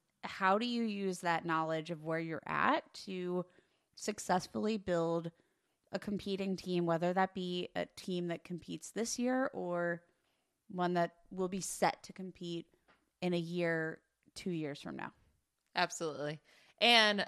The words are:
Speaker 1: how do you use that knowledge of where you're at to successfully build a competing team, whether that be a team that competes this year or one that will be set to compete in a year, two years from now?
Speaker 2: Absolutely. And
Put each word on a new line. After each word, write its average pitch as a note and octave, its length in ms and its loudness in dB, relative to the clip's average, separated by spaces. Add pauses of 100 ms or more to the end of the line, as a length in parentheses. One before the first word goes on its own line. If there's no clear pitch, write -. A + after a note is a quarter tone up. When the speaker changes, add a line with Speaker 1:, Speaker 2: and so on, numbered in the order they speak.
(240)
Speaker 1:
how G3 340 4
do A#3+ 80 0
you A#3+ 160 0
use G3+ 380 -2
that E3+ 260 0
knowledge D#3+ 440 0
of D3+ 140 -8
where D#3+ 160 0
you're E3 260 -4
at E3+ 380 2 (220)
to F3+ 400 -4 (500)
successfully G#3 800 -2
build E3 540 0 (600)
a G3+ 80 -2
competing G3 580 -2
team, F3 280 0
whether E3+ 300 2
that F#3 200 2
be F3+ 400 -4
a F3 120 -2 (100)
team F3 320 -4
that E3+ 160 -6
competes E3+ 460 -10
this A3+ 280 -4
year B3+ 360 0
or F3 480 -2 (680)
one F3 240 0
that E3+ 200 2 (160)
will F#3 180 -2
be F#3 140 -4
set - 400 0
to - 100 -16
compete F3 540 -8 (560)
in F3+ 100 2
a F3 60 4
year, E3 600 0 (340)
two - 160 -6
years D#3 320 -4
from D#3+ 140 -8
now? - 160 -10 (640)
Speaker 2:
Absolutely. D3+ 680 -2 (400)
And G#3+ 480 6